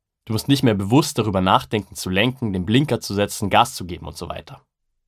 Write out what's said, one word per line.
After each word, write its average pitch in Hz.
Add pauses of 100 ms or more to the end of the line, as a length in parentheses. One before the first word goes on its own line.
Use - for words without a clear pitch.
(260)
Du 110
musst 107
nicht 139
mehr 117
bewusst 107
darüber 101
nachdenken, 98
zu -
lenken, 113
den 92
Blinker 123
zu -
setzen, 101
Gas 107
zu 95
geben 85
und 82
so 82
weiter. - (440)